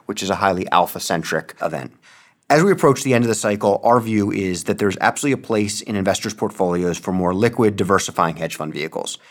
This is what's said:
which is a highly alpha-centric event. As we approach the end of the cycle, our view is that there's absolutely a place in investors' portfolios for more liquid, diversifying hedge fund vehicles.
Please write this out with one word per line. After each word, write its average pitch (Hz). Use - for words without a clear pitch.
which 104
is 95
a 95
highly 95
alpha-centric 85
event. 76
As 151
we 196
approach 151
the 131
end 120
of 117
the 110
cycle, 104
our 120
view 104
is 92
that -
there's 98
absolutely 127
a -
place 107
in 107
investors' 98
portfolios 87
for 95
more 90
liquid, 107
diversifying 90
hedge 82
fund 78
vehicles. -